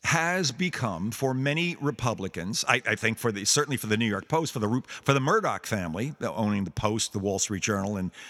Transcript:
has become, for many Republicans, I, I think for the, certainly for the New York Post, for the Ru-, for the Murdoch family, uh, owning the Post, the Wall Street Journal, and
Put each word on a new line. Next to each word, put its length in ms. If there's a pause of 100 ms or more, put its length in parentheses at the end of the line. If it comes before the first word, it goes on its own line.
has 480
become, 580
for 240
many 460
Republicans, 880
I, 180
I 100
think 220
for 140
the, 120
certainly 320
for 120
the 80
New 100
York 220
Post, 240
for 60
the 100
Ru-, 180
for 260
the 80
Murdoch 460
family, 560
uh, 120
owning 300
the 60
Post, 420
the 60
Wall 200
Street 240
Journal, 340
and 140 (180)